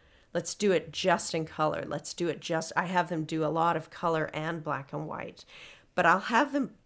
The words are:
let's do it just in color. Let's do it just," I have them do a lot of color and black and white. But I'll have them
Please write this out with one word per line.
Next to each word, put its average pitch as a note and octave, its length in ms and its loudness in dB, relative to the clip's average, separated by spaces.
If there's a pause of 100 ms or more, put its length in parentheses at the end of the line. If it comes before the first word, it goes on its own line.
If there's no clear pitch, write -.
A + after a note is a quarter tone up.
(340)
let's F3 200 -2
do G3+ 180 2
it D#3 200 0
just - 420 2
in D#3+ 120 -2
color. D#3 420 -2
Let's - 260 -6
do F3 160 -2
it D3 100 -4
just," D#3+ 360 -2
I F3 100 2
have F3 240 2
them D#3+ 160 -2
do D#3 180 -2
a D3+ 40 2
lot E3 280 2
of D#3 140 -6
color D#3+ 440 0
and D#3 300 -4
black C#3 300 -4
and D3+ 140 -6
white. - 360 -10 (520)
But F3 100 4
I'll F#3 140 8
have B3+ 340 2
them C4+ 220 0 (100)